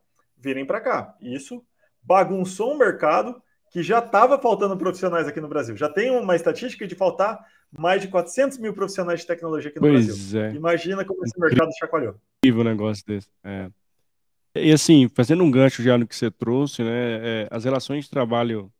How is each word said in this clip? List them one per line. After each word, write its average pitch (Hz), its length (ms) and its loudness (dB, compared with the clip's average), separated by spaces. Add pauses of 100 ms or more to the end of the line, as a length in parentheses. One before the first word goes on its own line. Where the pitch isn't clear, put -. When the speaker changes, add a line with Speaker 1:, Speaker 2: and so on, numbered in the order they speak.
(380)
Speaker 1:
virem 135 280 -6
pra 220 160 -4
cá. 180 400 -4
E 247 120 -12
isso 254 300 -14 (380)
bagunçou 190 720 0
um 311 40 -10
mercado 214 640 0 (300)
que 175 120 -4
já 220 180 0
tava 240 380 4
faltando 196 380 0
profissionais 175 500 -2
aqui 147 140 -8
no 151 60 -8
Brasil. 131 280 -4
Já 151 140 -2
tem 226 220 0
uma 196 240 0
estatística 180 520 -4
de 165 80 -12
faltar 190 420 0 (400)
mais 185 240 0
de 196 60 -10
quatrocentos 254 500 -2
mil 220 160 -8
profissionais 185 480 -4
de - 60 -20
tecnologia 160 420 -6
aqui 151 100 -8
no 151 80 6
Speaker 2:
Pois 127 180 6
Speaker 1:
Brasil. 101 360 -4
Speaker 2:
é. 107 120 -4
Speaker 1:
Imagina 170 500 -2
como 190 200 -8
esse 117 80 -6
Speaker 2:
Incrível. 170 260 2
Speaker 1:
mercado 165 200 2
chacoalhou. 143 380 -4 (240)
Speaker 2:
Incrível 117 220 4
um 117 40 2
negócio 107 400 -2
desse. 104 220 -8 (160)
É. 95 260 -10 (840)
E 156 160 4
assim, 143 380 6
fazendo 156 340 2
um 151 80 6
gancho 131 320 4
já 123 140 4
no 117 100 0
que - 80 -14
você 117 160 -4
trouxe, 123 500 -2
né, 113 640 -4
é, 104 80 -10
as 117 140 -6
relações 135 400 -4
de - 40 -20
trabalho, 117 720 -2